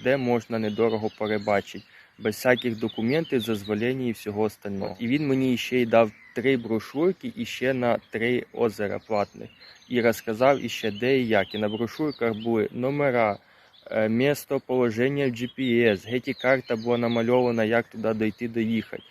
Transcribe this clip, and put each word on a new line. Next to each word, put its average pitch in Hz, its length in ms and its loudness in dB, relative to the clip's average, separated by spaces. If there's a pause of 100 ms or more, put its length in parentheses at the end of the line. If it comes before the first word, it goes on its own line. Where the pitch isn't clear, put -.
де 127 120 2
можна 120 420 0
недорого 110 600 0
порибачить, 104 680 -2 (340)
без 110 160 -2
всяких 123 440 2
документів, 120 680 -2
дозволень 113 600 -2
і 117 60 -2
всього 104 300 -4
остального. 101 560 -6
І 117 100 -4
він 147 180 0
мені 131 300 2
ще 127 220 -2
й 120 80 2
дав 113 240 6 (240)
три 131 220 2
брошурки 120 800 -2
і 117 80 -6
ще 127 300 -2
на 120 240 2 (120)
три 120 420 -2
озера 104 540 -2
платних. 104 440 -4 (380)
І 123 120 0
розказав 113 640 2
іще 113 260 -4
де 123 280 0
і 123 100 0
як. 101 260 2
І 104 40 -4
на 104 100 0
брошурках 117 680 -2
були 110 380 0
номера, 123 680 0 (520)
е, 110 180 0
місто, 135 580 0
положення 127 600 0
в 131 40 0
G 120 180 -6 (100)
P 120 340 4
S, 95 160 -4
геті 123 260 -4
карта 127 420 2
була 120 220 0
намальована, 117 680 2
як 113 240 2
туди 113 260 -4
дойти, 110 340 -2
доїхати. 113 640 -2